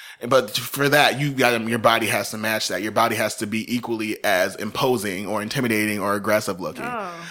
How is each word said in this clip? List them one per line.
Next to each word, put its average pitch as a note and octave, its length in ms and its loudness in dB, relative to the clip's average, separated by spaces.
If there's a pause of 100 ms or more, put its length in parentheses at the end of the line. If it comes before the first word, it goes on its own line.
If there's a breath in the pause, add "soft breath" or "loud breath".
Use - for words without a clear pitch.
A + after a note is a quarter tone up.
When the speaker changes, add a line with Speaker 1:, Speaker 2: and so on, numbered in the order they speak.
(260 loud breath)
Speaker 1:
But A#2+ 240 4
for C#3 380 0
that, C3+ 320 4
you D3 100 0
gotta, B2 320 2
your A2+ 160 -2
body A2+ 300 4
has G#2+ 240 -2
to A2 60 -8
match A2 300 -2
that. F#2+ 140 -4
Your G#2+ 80 -4
body A2+ 240 2
has G#2+ 220 -2
to A2 100 -4
be A2 260 -4
equally A2+ 520 -4
as F#2+ 320 2
imposing G#2 720 -2
or G#2 140 -2
intimidating G#2+ 580 0
or G2+ 140 0
aggressive G#2 460 0
looking. D#2+ 240 -6
Speaker 2:
Oh. G#3+ 280 -8 (180 loud breath)